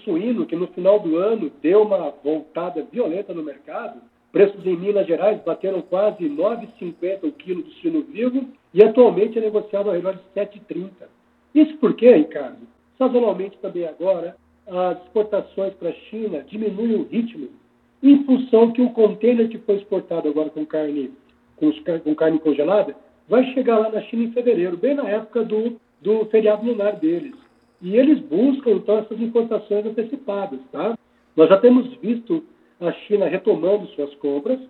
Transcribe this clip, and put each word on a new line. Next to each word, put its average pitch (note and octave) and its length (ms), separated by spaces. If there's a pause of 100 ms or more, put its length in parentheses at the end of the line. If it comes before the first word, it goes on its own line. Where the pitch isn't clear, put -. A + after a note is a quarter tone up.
suíno, G3 440
que E3 100
no F3 120
final F#3+ 340
do D#3+ 160
ano F#3+ 340 (120)
deu F#3 180
uma F#3+ 320 (100)
voltada D#3 720
violenta G3 400
no E3 100
mercado, D3+ 560 (320)
preços F#3+ 360
em F3+ 100
Minas G3 300
Gerais F3 360
bateram F3+ 380
quase F#3 480
nove F#3+ 380
e - 120
cinquenta F3+ 480
o C#3+ 60
quilo F3+ 300
do - 80
suíno D#3+ 320
vivo B3 440 (280)
e G3 100
atualmente A3+ 540
é - 20
negociado G#3 480
ao F#3+ 60
redor F#3 220
de - 40 (140)
sete G3+ 240
e - 20
trinta. - 480 (460)
Isso D4+ 240
por G#3+ 160
quê, A#3 200
Ricardo? D3 440 (400)
Sazonalmente G#3+ 640
também F3 240
agora, E3+ 500 (300)
as F3+ 380
exportações G3 680
pra E3+ 180 (200)
China G#3 360
diminuem G#3+ 500
o D#3+ 80
ritmo G#3+ 440 (540)
em C#4+ 220
função A#3 480
que B3 100
o A#3+ 80
container A3+ 580
que - 80
foi G3+ 200
exportado F3 520
agora D3+ 220
com D#3 160
carne, D3 440 (460)
com D3+ 120
os - 120
car-, E3 200
com D3+ 140
carne D#3+ 260
congelada D3+ 540 (320)
vai A#3 160 (120)
chegar A#3+ 240
lá A3 100
na A3 140
China A#3 220
em A#3 80
fevereiro, G3 440
bem B3+ 180
na C4+ 140
época A3 340
do, A3 380 (220)
do G#3+ 240
feriado G#3+ 400
lunar G#3 300
deles. D#3+ 360 (500)
E F#3 140
eles C#4 220
buscam, A#3+ 520
então, G#3 280
essas G#3+ 220
importações A3+ 640
antecipadas, G#3+ 760 (120)
tá? G3+ 240 (400)
Nós D#3 140
já F#3+ 80
temos B3 280 (140)
visto F#3+ 420 (380)
a E3+ 120
China G3 340
retomando F#3 640
suas C#3+ 260
compras, C#3+ 440 (120)